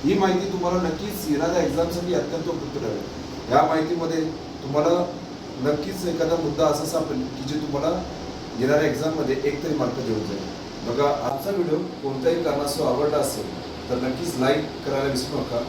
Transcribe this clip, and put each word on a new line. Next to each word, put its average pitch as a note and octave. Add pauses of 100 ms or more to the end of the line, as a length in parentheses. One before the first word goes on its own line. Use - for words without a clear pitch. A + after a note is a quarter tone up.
ही F#3+
माहिती F#3
तुम्हाला F3+
नक्कीच F3
येणाऱ्या E3
एक्झामसाठी E3+
अत्यंत E3
उपयुक्त D3
ठरेल. A2 (520)
या D3
माहितीमध्ये D#3+ (320)
तुम्हाला D#3 (520)
नक्कीच D3
एखादा E3
मुद्दा D#3+
असा D3
सापडेल D3
की C3
जे D3+
तुम्हाला D3+ (560)
येणाऱ्या D3
एक्झाममध्ये C3+
एक C#3+
तरी D#3+
मार्क B2+
देऊन A2+
जाईल. G2+ (460)
बघा, C3
आजचा C3
व्हिडिओ E3+
कोणत्याही C#3
कारणास्तव D3
आवडला D3
असेल - (440)
तर B2+
नक्कीच C3
लाईक C3+
करायला C#3
विसरू C3+
नका. A#2+